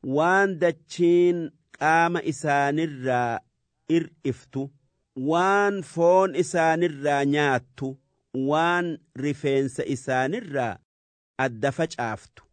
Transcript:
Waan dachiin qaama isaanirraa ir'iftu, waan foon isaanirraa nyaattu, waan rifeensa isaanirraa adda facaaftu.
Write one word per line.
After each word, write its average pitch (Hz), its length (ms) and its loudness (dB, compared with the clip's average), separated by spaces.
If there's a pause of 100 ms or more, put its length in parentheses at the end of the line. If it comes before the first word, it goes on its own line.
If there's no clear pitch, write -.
Waan 175 560 2
dachiin 175 920 2 (200)
qaama 165 520 2
isaanirraa 139 1160 -2 (500)
ir'iftu, 139 800 -4 (480)
waan 190 680 2
foon 175 520 2
isaanirraa 160 920 0
nyaattu, 139 720 0 (360)
waan 165 540 0 (280)
rifeensa 135 720 -2
isaanirraa 135 920 -4 (600)
adda 131 320 -2
facaaftu. 123 800 -6